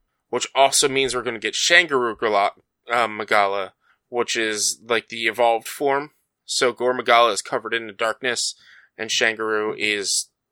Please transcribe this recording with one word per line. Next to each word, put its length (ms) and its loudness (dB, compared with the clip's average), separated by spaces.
which 260 -4
also 320 4
means 280 -2
we're 80 -4
gonna 160 -6
get 140 -4
Shangaroo 640 2
Gala-, 320 2
uh, 160 2
Magala, 640 0
which 260 -4
is, 520 -2
like, 220 0
the 160 -4
evolved 420 2
form. 440 -2
So 280 0
Gore 200 0
Magala 380 4
is 100 -4
covered 320 -6
in 140 -4
the 60 -14
darkness, 600 -4
and 120 -8
Shangaroo 680 -2
is 520 -4